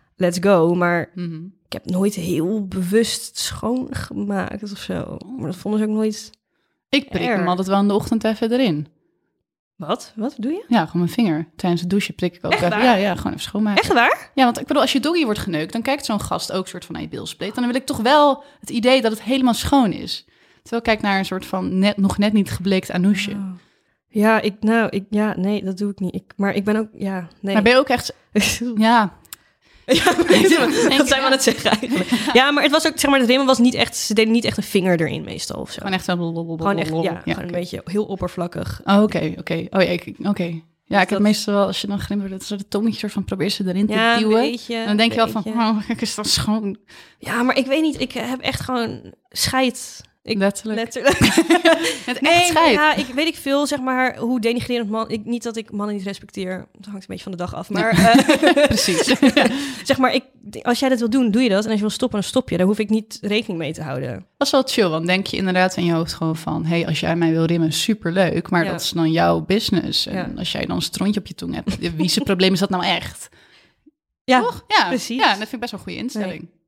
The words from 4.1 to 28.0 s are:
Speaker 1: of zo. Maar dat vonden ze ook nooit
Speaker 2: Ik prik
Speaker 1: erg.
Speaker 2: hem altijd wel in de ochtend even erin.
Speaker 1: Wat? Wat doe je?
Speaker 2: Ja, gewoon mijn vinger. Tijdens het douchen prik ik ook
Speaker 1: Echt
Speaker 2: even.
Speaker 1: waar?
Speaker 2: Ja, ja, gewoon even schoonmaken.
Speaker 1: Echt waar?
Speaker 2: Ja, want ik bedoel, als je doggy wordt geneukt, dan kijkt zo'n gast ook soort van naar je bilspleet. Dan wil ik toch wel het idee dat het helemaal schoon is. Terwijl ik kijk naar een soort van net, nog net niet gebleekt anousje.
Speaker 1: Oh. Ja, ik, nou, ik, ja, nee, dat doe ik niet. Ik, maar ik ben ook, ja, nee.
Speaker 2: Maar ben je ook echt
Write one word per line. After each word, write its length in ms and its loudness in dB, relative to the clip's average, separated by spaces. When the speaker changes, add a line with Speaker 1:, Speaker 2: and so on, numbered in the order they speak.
Speaker 1:
of 80 -12
zo. 380 -8
Maar 100 -8
dat 80 -6
vonden 240 -2
ze 80 0
ook 60 -2
nooit 360 -2
Speaker 2:
Ik 200 0
prik 180 -4
Speaker 1:
erg. 100 2
Speaker 2:
hem 100 0
altijd 200 0
wel 120 4
in 80 4
de 60 4
ochtend 300 0
even 280 0
erin. 360 2
Speaker 1:
Wat? 400 -6
Wat 220 -6
doe 140 -4
je? 160 -6
Speaker 2:
Ja, 180 2
gewoon 160 -2
mijn 120 -2
vinger. 420 0
Tijdens 260 -2
het 80 -6
douchen 260 -2
prik 200 -4
ik 100 -12
ook 60 -4
Speaker 1:
Echt 120 0
Speaker 2:
even. 140 0
Speaker 1:
waar? 80 4
Speaker 2:
Ja, 100 6
ja, 200 0
gewoon 160 -6
even 120 -10
schoonmaken. 400 0
Speaker 1:
Echt 100 0
waar? 420 2
Speaker 2:
Ja, 80 4
want 160 2
ik 80 -8
bedoel, 140 2
als 100 2
je 80 0
doggy 240 0
wordt 160 0
geneukt, 340 -4
dan 80 -4
kijkt 240 -2
zo'n 160 -2
gast 300 -6
ook 160 -4
soort 180 -14
van 80 -14
naar 100 -8
je 60 -10
bilspleet. 460 -10
Dan 100 -2
wil 100 -2
ik 100 -4
toch 160 -2
wel 420 4
het 100 -16
idee 320 4
dat 100 2
het 100 -8
helemaal 320 2
schoon 380 2
is. 340 -10
Terwijl 200 -6
ik 60 -4
kijk 140 0
naar 180 0
een 60 -2
soort 200 -8
van 340 -4
net, 180 2
nog 200 2
net 160 2
niet 180 2
gebleekt 400 -2
anousje. 400 0
Speaker 1:
Oh. 60 -6
Ja, 340 2
ik, 180 -2
nou, 300 2
ik, 200 -4
ja, 280 0
nee, 260 -2
dat 140 -6
doe 140 -4
ik 80 -16
niet. 160 -4
Ik, 200 -10
maar 180 0
ik 100 -2
ben 120 2
ook, 180 -2
ja, 340 -8
nee. 120 -2
Speaker 2:
Maar 100 4
ben 80 6
je 60 6
ook 120 4
echt 240 -2